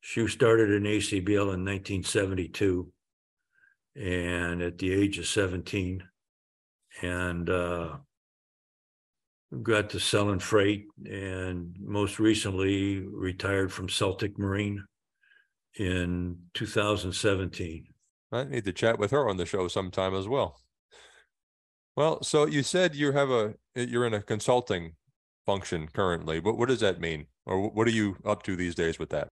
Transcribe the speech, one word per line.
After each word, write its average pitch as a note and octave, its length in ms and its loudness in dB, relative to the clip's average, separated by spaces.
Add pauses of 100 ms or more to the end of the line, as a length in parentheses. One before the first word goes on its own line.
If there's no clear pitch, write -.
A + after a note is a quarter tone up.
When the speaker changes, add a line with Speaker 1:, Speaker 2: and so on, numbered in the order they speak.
Speaker 1:
She - 260 -2
started A2+ 440 6
in G#2 160 4
A G#2+ 120 2
C G2+ 220 0
B G2+ 160 2
L G2+ 140 2
in F#2 140 -4
nineteen G2 380 -4
seventy-two, F#2+ 920 0 (1000)
and F2 680 -2
at F2 160 -4
the F#2 140 0
age G2 260 2
of E2+ 80 -6
seventeen, F#2 760 -2 (1000)
and, F2 460 -2
uh, F2 500 -2 (1600)
got G#2+ 280 2
to - 100 -4
selling G#2 400 2
freight, G2+ 460 4 (180)
and F#2 760 -6
most G2+ 380 -2
recently G2 800 2
retired F#2+ 760 -2
from F#2 160 -8
Celtic G2+ 500 -2
Marine G2+ 460 -2 (920)
in F2+ 580 -2 (160)
two A2 140 -6
thousand G2+ 460 0
seventeen. F#2 720 -2 (460)
Speaker 2:
I A#2+ 120 -2
need C3 200 -6
to G#2+ 80 -4
chat A2+ 260 2
with G#2 140 2
her C3+ 160 4
on F#2+ 80 0
the F2 100 -2
show F#2 220 -2
sometime F#2+ 460 -2
as F#2+ 120 -4
well. A#2 340 -2 (1400)
Well, D3+ 260 2
so D3+ 240 4
you D3+ 160 0
said F3 320 2
you C#3+ 180 0
have C#3+ 180 2
a, A2 240 2 (200)
you're A#2+ 300 0
in A2+ 100 0
a G#2 80 -2
consulting G#2 760 0 (500)
function F#2 420 -2
currently. E2 520 0
What, G#2 180 0
what A#2+ 100 2
does B2 120 2
that F#2 200 2
mean? D#2+ 260 -4 (200)
Or G2 220 0
wh-, G#2+ 60 -8
what A2 120 4
are A2+ 60 4
you G#2 320 0
up G#2 180 0
to F#2+ 140 -4
these F2 180 -2
days E2 240 0
with D#2 120 -6
that? - 260 -4